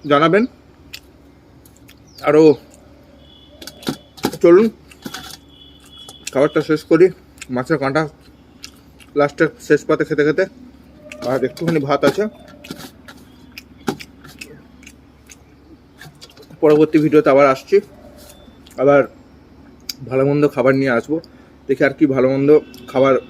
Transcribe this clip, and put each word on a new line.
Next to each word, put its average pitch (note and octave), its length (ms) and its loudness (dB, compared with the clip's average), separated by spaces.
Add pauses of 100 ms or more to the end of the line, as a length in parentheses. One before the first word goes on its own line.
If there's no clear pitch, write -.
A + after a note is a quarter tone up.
(100)
জানাবেন। E3 340 2 (1800)
আরও D3+ 140 4 (2000)
চলুন, F#3 240 6 (1700)
খাবারটা D3 360 0
শেষ D#3 120 -2 (100)
করি। E3+ 160 4 (500)
মাছের C3 260 -4
কাঁটা C#3 200 -2 (1160)
লাস্টে D3 240 -2 (220)
শেষ D3 220 2
পাতে D#3 200 -2
খেতে D3 200 -2
খেতে, E3+ 160 -2 (880)
আর C3 80 -2 (100)
একটুখানি E3 400 -4
ভাত C#3+ 200 0
আছে। F#3+ 140 -2 (4000)
পরবর্তী D3+ 420 2
ভিডিওতে D3+ 300 2
আবার C#3 200 4
আসছি, - 220 -4 (1040)
আবার C#3+ 180 4 (1080)
ভালো C3 200 -2
মন্দ D3 140 0 (120)
খাবার C3+ 260 2
নিয়ে C3+ 180 -2
আসবো। C#3+ 180 -6 (500)
দেখি C3+ 220 -2
আর C#3 100 -4
কি D#3+ 60 2 (100)
ভালো C3 180 0
মন্দ C#3 180 -2 (420)
খাবার C3 220 2 (160)